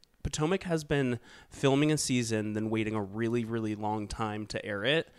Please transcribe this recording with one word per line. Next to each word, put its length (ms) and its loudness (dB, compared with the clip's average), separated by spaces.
Potomac 420 0
has 180 0
been 380 0
filming 420 4
a 60 2
season, 560 0
then 140 -2
waiting 280 0
a 60 0
really, 420 -2
really 320 -2
long 320 -2
time 380 -4
to 200 -6
air 180 -4
it. 240 0